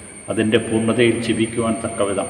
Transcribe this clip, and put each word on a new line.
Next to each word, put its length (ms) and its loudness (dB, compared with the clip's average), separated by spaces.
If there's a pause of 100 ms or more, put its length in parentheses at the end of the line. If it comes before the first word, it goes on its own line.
(320)
അതിൻ്റെ 360 2
പൂർണ്ണതയിൽ 580 2
ജീവിക്കുവാൻ 480 0 (100)
തക്കവിധം 460 -2